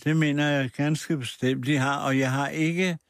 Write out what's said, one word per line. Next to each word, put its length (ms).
det 140
mener 320
jeg 200
ganske 480
bestemt, 480
de 120
har, 280
og 140
jeg 120
har 180
ikke 480